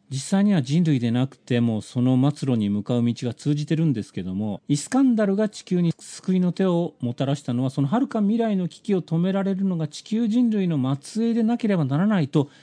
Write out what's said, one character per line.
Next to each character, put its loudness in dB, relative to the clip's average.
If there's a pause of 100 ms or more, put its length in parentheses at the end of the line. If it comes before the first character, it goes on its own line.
(100)
実 -8
際 2
に 4
は 2
人 0
類 2
で 0
な 0
く -10
て 0
も 0
そ -6
の 2 (180)
末 -4
路 0
に 0
向 -2
か -2
う 0
道 0 (120)
が -6
通 -2
じ -4
て -2
る 0
ん 2
で -4
す -14
け -8
ど -6
も、 -4
イ 0
ス -6
カ 2
ン 4
ダ 2
ル 0
が 0
地 -18
球 0
に 2
救 -4
い 2
の 2
手 0
を 0
も -2
た -2
ら 0
し -8
た -6
の 0
は、 0
そ -2
の 0
遥 0
か -2
未 2
来 0
の -2
危 -18
機 -2
を 0
止 -2
め 2
ら 0
れ 0
る -2
の -2
が -2
地 -10
球 -2
人 2
類 0
の 0
末 -2
裔 0
で 2
な 2
け -2
れ 2
ば 2
な 0
ら 2
な 2
い -2
と、 2 (140)